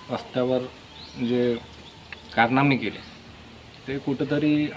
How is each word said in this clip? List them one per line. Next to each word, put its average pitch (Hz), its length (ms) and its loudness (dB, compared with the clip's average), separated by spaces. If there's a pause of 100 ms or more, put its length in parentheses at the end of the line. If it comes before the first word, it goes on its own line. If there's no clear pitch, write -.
(120)
रस्त्यावर 127 480 0 (680)
जे 123 300 2 (800)
कारनामे 131 420 6
केले 107 380 -6 (720)
ते 135 100 -4
कुठंतरी 147 800 2